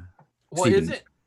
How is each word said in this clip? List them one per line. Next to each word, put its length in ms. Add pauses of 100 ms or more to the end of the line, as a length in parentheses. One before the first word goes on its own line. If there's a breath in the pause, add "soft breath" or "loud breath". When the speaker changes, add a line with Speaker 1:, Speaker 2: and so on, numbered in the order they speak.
(500)
Speaker 1:
Well, 160
is 80
Speaker 2:
Steven. 180
Speaker 1:
it? 120 (220)